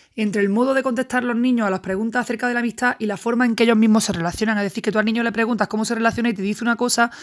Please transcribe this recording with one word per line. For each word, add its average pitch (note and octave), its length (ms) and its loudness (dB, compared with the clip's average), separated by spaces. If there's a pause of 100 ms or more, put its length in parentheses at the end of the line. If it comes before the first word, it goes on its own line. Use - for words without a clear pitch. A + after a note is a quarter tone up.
(160)
entre G#3 240 -2
el G3+ 100 2
modo B3 260 2
de C4 80 2
contestar B3 400 -2
los A#3+ 120 -2
niños A#3+ 300 2
a F#3+ 60 0
las F#3 80 -2
preguntas A3 420 -4
acerca B3 260 -4
de A#3+ 60 -2
la A#3+ 60 -2
amistad A#3+ 400 -2
y G#3+ 80 -2
la G3+ 100 -4
forma A#3+ 300 0
en A3+ 80 0
que A#3 80 2
ellos A#3 140 6
mismos A3 260 6
se G3+ 100 -2
relacionan. F#3+ 460 -2
Es G3+ 60 -2
decir, G3 180 -6
que G#3+ 80 0
tú G#3+ 80 2
al G#3 60 2
niño A#3 180 0
le A#3 80 0
preguntas A3+ 360 0
cómo A3 180 -2
se A#3 100 -2
relaciona A3+ 340 0
y G3+ 60 -2
te F#3 80 -6
dice G#3 200 -4
una A#3 120 0
cosa, A#3+ 340 0 (140)